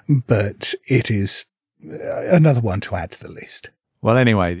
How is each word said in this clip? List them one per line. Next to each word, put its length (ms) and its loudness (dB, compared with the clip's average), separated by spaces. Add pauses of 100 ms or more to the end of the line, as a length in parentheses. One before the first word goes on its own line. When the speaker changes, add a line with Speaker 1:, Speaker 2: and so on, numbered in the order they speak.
Speaker 1:
but 680 0 (120)
it 240 0
is, 340 -2 (400)
uh, 500 -4
another 260 6
one 200 -2
to 160 -8
add 160 -8
to 100 -14
the 80 -16
list. 400 -14 (320)
Speaker 2:
Well, 140 4
anyway, 440 2